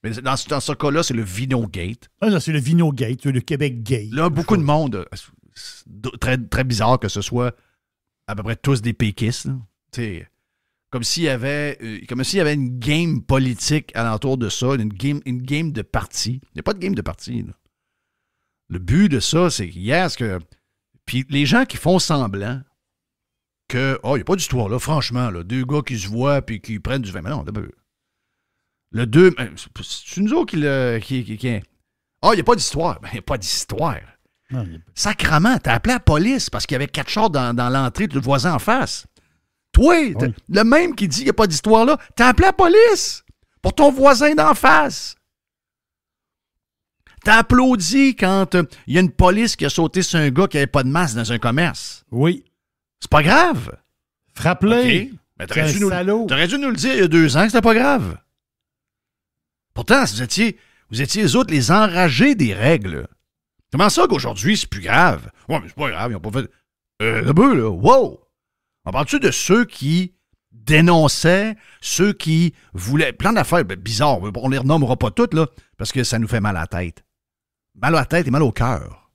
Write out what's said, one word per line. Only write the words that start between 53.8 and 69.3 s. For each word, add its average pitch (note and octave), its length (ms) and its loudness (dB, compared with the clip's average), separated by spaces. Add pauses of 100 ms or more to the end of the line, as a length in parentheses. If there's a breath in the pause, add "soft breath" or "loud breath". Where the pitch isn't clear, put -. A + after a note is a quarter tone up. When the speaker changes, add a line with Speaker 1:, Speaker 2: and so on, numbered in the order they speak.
Speaker 2:
Frappe-le. G3 460 2
Speaker 1:
Ok. B3 300 2 (280)
Mais F#2 80 -10
t'aurais D#3 220 0
Speaker 2:
C'est D3+ 60 0
Speaker 1:
dû G3+ 40 -2
Speaker 2:
un - 20 -2
Speaker 1:
nous, G3 100 2
Speaker 2:
salaud. G3 360 -2
Speaker 1:
t'aurais D3+ 220 0
dû C4+ 100 -2
nous C#4 120 -2
le G#3 60 -2
dire A#3 180 -2
il A3+ 60 0
y - 40 6
a E3+ 40 2
deux D#3 280 4
ans E3+ 60 4
que A3 80 2
c'était A#3 120 2
pas A3+ 120 4
grave. A3+ 440 0 (1500)
Pourtant, B3 320 2
vous G#3 180 -4
étiez, G#3+ 360 0 (320 soft breath)
vous A2+ 100 -6
étiez F3+ 220 -2
les D#3+ 140 2
autres B3 160 2
les C3 180 2
enragés F#3 640 4
des B2+ 180 0
règles. G2+ 540 0 (640)
Comment F#3 180 2
ça F4 200 2
qu'aujourd'hui, C3+ 480 -2
c'est - 120 -6
plus G2 120 -10
grave ? A#2+ 500 2 (180 soft breath)
Ouais, D3+ 120 -4
mais F2 80 -18
c'est - 80 -20
pas C#3 140 -4
grave, G2 200 -6
ils G#2 60 -6
ont E2+ 40 -10
pas G#2 120 -10
fait, C3+ 180 -4 (520)
euh, A2+ 200 0
le A#2+ 100 2
bœuf, A3+ 240 6
là, A2 140 2
wow ! G2 500 4 (640)
On F2+ 60 -8
parle-tu D3 300 -2
de G3 100 4